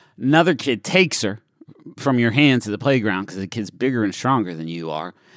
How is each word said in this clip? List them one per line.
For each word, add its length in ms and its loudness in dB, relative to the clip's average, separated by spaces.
another 360 4
kid 260 -2
takes 400 2
her 180 -4
from 200 0
your 140 2
hands 340 4
at 60 -4
the 60 -6
playground 480 0
'cause 100 -14
the 100 -6
kid's 240 -8
bigger 320 -2
and 120 -2
stronger 400 0
than 120 -8
you 240 -8
are, 240 -8